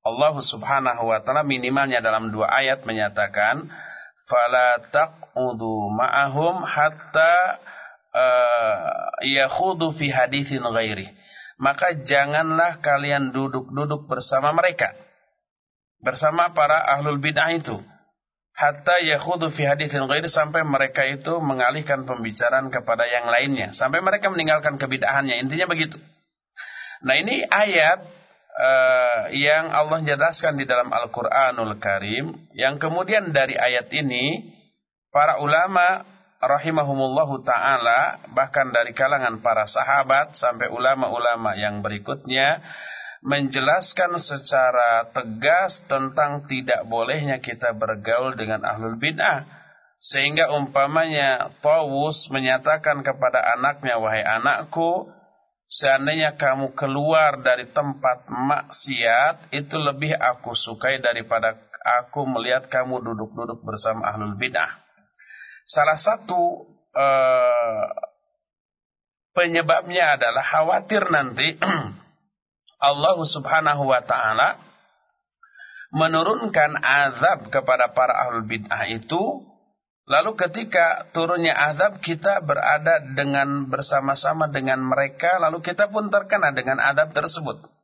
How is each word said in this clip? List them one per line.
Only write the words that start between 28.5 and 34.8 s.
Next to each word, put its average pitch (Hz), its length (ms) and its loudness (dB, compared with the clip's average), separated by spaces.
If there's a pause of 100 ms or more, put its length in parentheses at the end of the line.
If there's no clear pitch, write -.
eh, 127 640 4 (160)
yang 156 320 2
Allah 156 320 0
jelaskan 151 560 0
di 135 80 -4
dalam 123 240 0
Al-Quranul 117 880 0
Karim, 104 720 -4
yang 139 320 -2
kemudian 185 480 -2
dari 135 240 2
ayat 123 400 0
ini, 135 560 -2 (640)